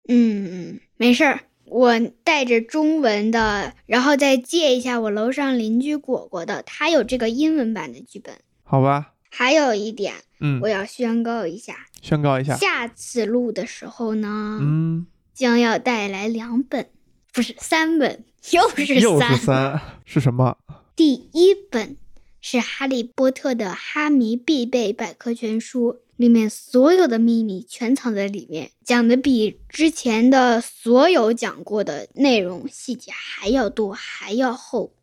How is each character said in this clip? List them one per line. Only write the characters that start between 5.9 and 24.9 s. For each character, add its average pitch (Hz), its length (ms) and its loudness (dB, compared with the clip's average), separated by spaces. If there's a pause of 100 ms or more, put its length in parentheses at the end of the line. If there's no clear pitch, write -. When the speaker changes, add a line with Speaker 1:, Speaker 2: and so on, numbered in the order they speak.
Speaker 1:
果 262 320 -6
果 170 160 -10
的， 170 180 -8
他 - 280 -4
有 277 140 2
这 247 140 -4
个 226 100 -2
英 302 280 0
文 226 180 -2
版 156 180 -10
的 127 80 -18
剧 - 180 -20
本。 - 160 -18 (300)
Speaker 2:
好 135 160 2
吧。 139 320 0 (180)
Speaker 1:
还 254 220 0
有 285 220 4
一 208 180 -6
点， 180 220 -8 (260)
Speaker 2:
嗯。 139 220 -2
Speaker 1:
我 214 60 0
要 214 160 -2
宣 233 380 -4
告 226 240 -4
一 170 100 -8
下。 - 300 -18 (140)
Speaker 2:
宣 151 200 0
告 139 200 2
一 135 40 -4
下。 147 120 -2
Speaker 1:
下 302 320 -2
次 - 360 -6
录 233 280 -2
的 190 120 -6
时 - 220 -16
候 220 300 -6
呢， 214 440 -6
Speaker 2:
嗯。 165 460 -2 (260)
Speaker 1:
将 240 260 2
要 226 200 2
带 214 300 -2
来 196 200 -6
两 233 340 -4
本， - 260 -6 (440)
不 - 80 -4
是， 233 180 -4
三 320 400 0
本， 226 260 -2 (280)
又 359 160 4
是 294 180 -4
三。 262 140 2
Speaker 2:
又 190 200 4
是 131 180 2
三， 135 420 0 (240)
是 - 160 -2
什 123 120 2
么？ 127 260 0 (360)
Speaker 1:
第 302 200 4 (180)
一 370 220 6 (160)
本 233 260 -6 (440)
是 - 200 -2
《哈 - 260 -6
利 254 160 -2
波 262 280 0
特 262 240 -4
的 208 180 -4
哈 - 380 -4
迷 240 260 2
必 247 300 -2
备 240 260 0